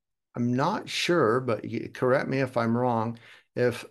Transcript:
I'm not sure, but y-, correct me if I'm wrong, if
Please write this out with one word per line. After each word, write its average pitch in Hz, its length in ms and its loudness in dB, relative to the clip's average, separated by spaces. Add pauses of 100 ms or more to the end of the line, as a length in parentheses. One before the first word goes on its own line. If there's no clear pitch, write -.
(360)
I'm 123 180 0
not 156 340 0
sure, 131 520 2
but 120 240 -2
y-, 113 280 -6
correct 131 360 2
me 135 100 0
if 127 180 -2
I'm 117 220 2
wrong, 117 400 0 (380)
if 120 340 0